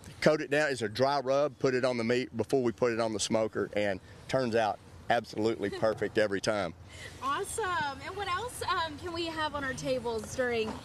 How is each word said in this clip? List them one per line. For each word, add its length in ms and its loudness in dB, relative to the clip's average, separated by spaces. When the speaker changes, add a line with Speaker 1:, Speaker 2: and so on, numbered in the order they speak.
Speaker 1:
coat 200 6
it 80 -6
down. 220 4
It's 100 -2
a 80 -2
dry 300 2
rub. 400 0
Put 160 2
it 80 2
on 140 2
the 80 0
meat 320 0
before 260 2
we 80 2
put 220 2
it 80 -2
on 120 2
the 60 -2
smoker, 540 0
and 260 0
turns 260 0
out 240 2
absolutely 600 0
Speaker 2:
<laughs> 120 -8
Speaker 1:
perfect 360 2
every 240 4
time. 320 0
Speaker 3:
Awesome. 440 -2
And 100 -8
what 140 -4
else, 400 -4
um, 280 -2
can 140 -8
we 140 -4
have 300 -2
on 80 -4
our 100 -2
tables 640 -2
during 360 0